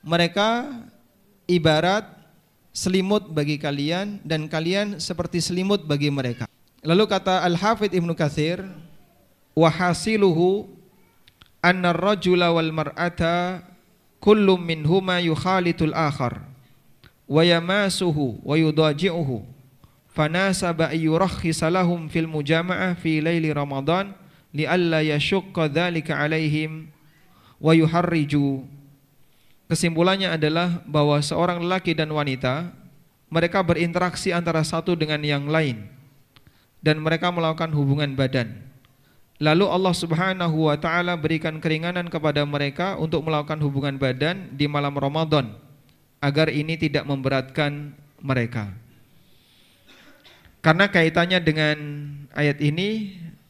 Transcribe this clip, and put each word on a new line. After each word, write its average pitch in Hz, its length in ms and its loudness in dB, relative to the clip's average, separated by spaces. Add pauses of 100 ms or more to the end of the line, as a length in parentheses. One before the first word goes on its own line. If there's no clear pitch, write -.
Mereka 208 720 0 (680)
ibarat 175 580 2 (600)
selimut 190 640 -2
bagi 147 240 -2
kalian 156 640 -4
dan 156 240 -4
kalian 170 560 -2
seperti 170 400 -4
selimut 185 480 -2
bagi 147 240 0
mereka. 123 320 -4 (400)
Lalu 190 240 4
kata 185 320 2
Al-Hafidh 185 560 0
Ibnu 170 160 0
Katsir, 156 480 -2 (960)
"Wa 160 80 6
hasiluhu 180 1040 2 (960)
anna 180 240 4
ar-rajula 175 640 2
wal 160 160 2
mar'ata 170 960 -2 (560)
kullu 202 400 6
minhuma 175 560 0
yukhalitul 170 800 0
akhar 143 480 -2 (800)
wa 147 160 2
yamasuhu 170 1040 2
wa 139 80 -2
yudaji'uhu 156 880 2 (720)
fanasaba 165 800 0
ayyurakhisa 160 800 0
lahum 175 340 0
fil 160 220 -2
mujama'ah 170 640 -2
fi 160 260 0
laili 160 300 0
Ramadan 147 640 -2 (400)
li'alla 160 480 2
yashukka 156 640 0
dzalika 160 480 -2
'alaihim 156 800 -2 (640)
wa 156 160 4
yuharriju." 151 1040 2 (920)
Kesimpulannya 175 640 2
adalah 165 560 0
bahwa 147 320 4
seorang 170 400 0
lelaki 180 320 -2
dan 156 160 0
wanita, 143 640 -2 (560)
mereka 170 320 2
berinteraksi 175 720 0
antara 170 320 0
satu 165 320 0
dengan 151 240 -2
yang 147 320 -2
lain 127 400 0 (880)
dan 156 240 0
mereka 165 320 0
melakukan 160 400 -2
hubungan 143 400 0
badan. 131 480 -2 (800)
Lalu 165 240 4
Allah 185 240 2
Subhanahu 170 800 0
wa 143 80 0
taala 170 400 -2
berikan 156 400 -2
keringanan 170 480 -4
kepada 147 400 -2
mereka 147 480 -4
untuk 156 320 -2
melakukan 151 320 -4
hubungan 139 400 -2
badan 143 560 -2
di 147 160 0
malam 143 240 -2
Ramadan 143 560 0 (720)
agar 143 240 2
ini 156 320 -2
tidak 151 240 0
memberatkan 143 880 -4 (320)
mereka. 120 480 -2 (1900)
Karena 165 240 4
kaitannya 175 560 2
dengan 151 340 0 (540)
ayat 147 320 0
ini 190 560 -2 (300)